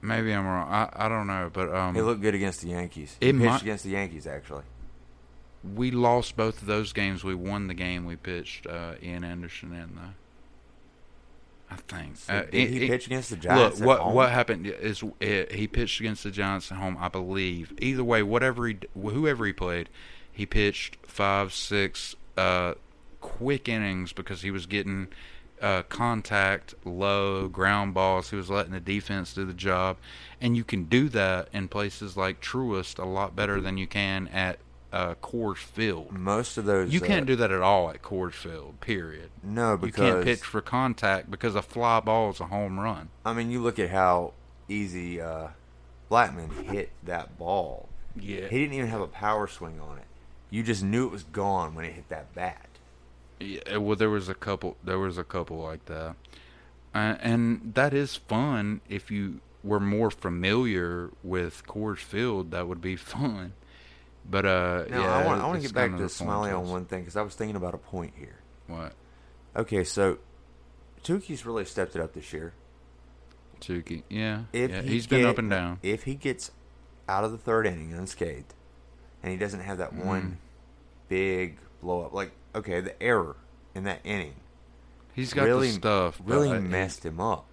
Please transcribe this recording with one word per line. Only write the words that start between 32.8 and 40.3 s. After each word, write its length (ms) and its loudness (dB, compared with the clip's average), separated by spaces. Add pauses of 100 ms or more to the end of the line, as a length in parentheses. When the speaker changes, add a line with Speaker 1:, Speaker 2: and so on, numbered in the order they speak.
Speaker 1:
a 40 -4
lot 300 -2
better 240 2
than 180 -2
you 80 -2
can 420 0
at, 300 0 (340)
uh, 300 0
Coors 340 -2
Field. 560 -2
Speaker 2:
Most 460 0
of 80 -2
those, 260 4
Speaker 1:
You 80 4
can't 220 2
Speaker 2:
uh, 60 -2
Speaker 1:
do 80 6
that 140 4
at 120 2
all 260 6
at 140 -8
Coors 320 -4
Field, 460 -10
period. 500 -6 (120)
Speaker 2:
No, 300 2 (100)
Speaker 1:
You 100 0
can't 280 6
Speaker 2:
because 40 2 (160)